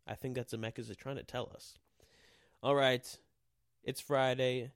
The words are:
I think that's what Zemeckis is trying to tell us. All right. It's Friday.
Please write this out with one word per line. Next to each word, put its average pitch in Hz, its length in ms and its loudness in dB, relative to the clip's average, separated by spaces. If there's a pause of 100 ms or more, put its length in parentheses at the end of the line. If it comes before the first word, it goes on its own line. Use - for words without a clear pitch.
I 113 100 -8
think 127 200 -6
that's 120 180 -6
what 113 80 -4
Zemeckis 110 280 -8
is 104 60 -10
trying 135 220 -8
to - 60 -10
tell - 300 -6
us. - 240 -20 (880)
All 139 120 6
right. 131 440 2 (640)
It's - 160 -4
Friday. 127 760 2